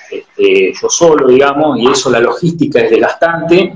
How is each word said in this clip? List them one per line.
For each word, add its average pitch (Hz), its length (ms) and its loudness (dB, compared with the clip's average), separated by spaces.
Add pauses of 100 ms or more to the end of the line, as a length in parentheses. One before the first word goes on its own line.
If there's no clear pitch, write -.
este, 95 640 0
yo - 160 -6
solo, 156 380 2
digamos, 139 520 2
y 117 80 0
eso, 135 220 -2
la 120 100 0
logística 160 640 -2
es 113 80 0
desgastante, 165 880 0